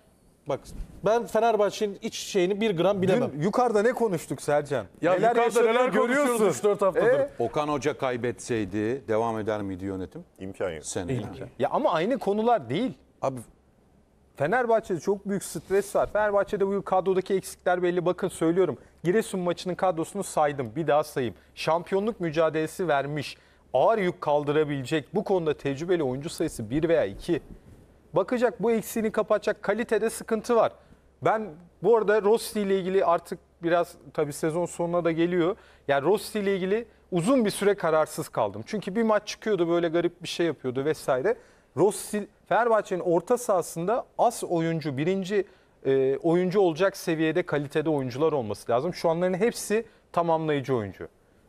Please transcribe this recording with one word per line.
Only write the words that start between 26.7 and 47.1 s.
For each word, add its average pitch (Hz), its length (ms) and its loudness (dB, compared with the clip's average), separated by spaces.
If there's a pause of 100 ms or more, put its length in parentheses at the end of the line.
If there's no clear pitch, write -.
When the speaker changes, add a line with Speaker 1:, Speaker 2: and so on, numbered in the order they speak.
Speaker 2:
veya 151 160 4
iki. 123 360 -4 (720)
Bakacak, 214 500 0
bu 233 80 2
eksiğini 220 400 -2
kapatacak. 214 520 0
Kalitede 214 460 0
sıkıntı 226 460 -2
var. 220 160 4 (500)
Ben 214 280 0 (340)
bu 226 140 6
arada 208 240 4
Rossi 214 400 2
ile 196 180 2
ilgili 190 260 2
artık 175 340 0 (240)
biraz 170 320 2 (180)
tabii 147 200 -2
sezon 170 320 -2
sonuna 170 400 -2
da 170 60 2
geliyor. 170 440 2 (320)
Yani 139 180 2
Rossi 208 340 0
ile 196 160 0
ilgili 190 300 -2 (260)
uzun 208 340 2
bir 202 40 2
süre 202 260 2
kararsız 156 540 0
kaldım. 107 360 -2
Çünkü 190 300 -6
bir 233 80 2
maç 214 240 2
çıkıyordu, 175 420 0
böyle 170 200 2
garip 170 340 0
bir 156 40 -12
şey - 180 -2
yapıyordu 131 400 -2
vesaire. 156 500 0 (420)
Rossi, 202 500 0 (220)
Fenerbahçe'nin 208 520 2
orta 175 360 2
sahasında 190 680 -2 (120)
as 226 260 0
oyuncu, 165 540 -2
birinci, 190 480 0 (400)
e, 135 320 2
oyuncu 180 420 2
olacak 185 380 2
seviyede 160 460 0